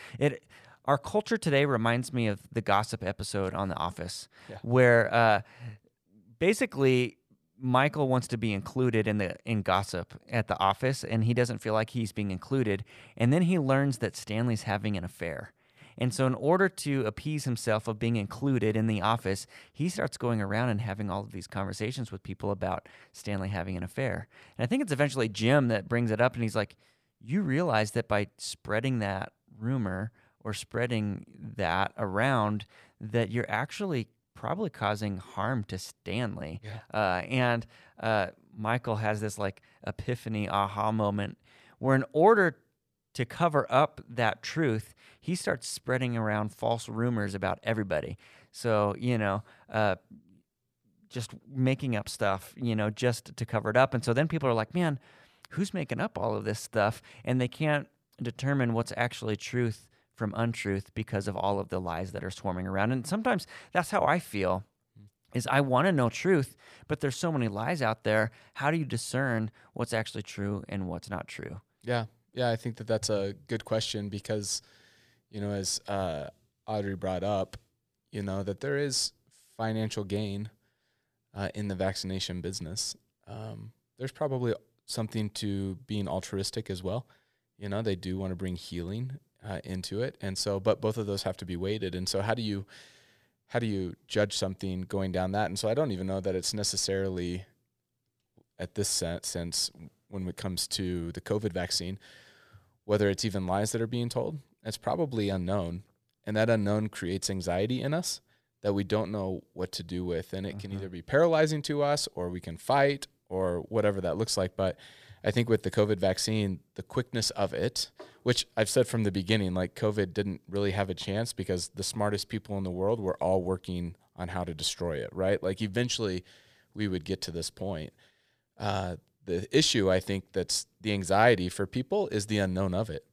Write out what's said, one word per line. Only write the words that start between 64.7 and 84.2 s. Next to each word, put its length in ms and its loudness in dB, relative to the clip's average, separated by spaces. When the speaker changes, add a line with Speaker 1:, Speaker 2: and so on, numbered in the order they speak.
Speaker 1:
is 160 -2
I 120 4
wanna 300 4
know 180 4
truth, 440 2
but 140 -4
there's 160 0
so 160 -2
many 160 2
lies 320 -2
out 240 0
there. 260 4
How 160 0
do 60 2
you 80 0
discern 640 -2
what's 220 -4
actually 280 -4
true 460 -4
and 200 -4
what's 220 -8
not 160 -6
true? 340 -10
Speaker 2:
Yeah. 220 0
Yeah, 160 2
I 60 2
think 200 -6
that 100 -10
that's 240 0
a 240 0
good 160 -4
question 460 -2
because, 520 -4
you 100 -10
know, 100 -2
as, 380 -2
uh, 400 -2
Audrey 280 -2
brought 300 -2
up, 320 0
you 100 -4
know, 220 -2
that 160 -4
there 180 -2
is 340 -2
financial 480 -2
gain, 460 -4
uh, 200 -2
in 140 -4
the 60 -2
vaccination 640 -2
business. 540 -6
Um, 460 -12
there's 140 -8
probably 420 0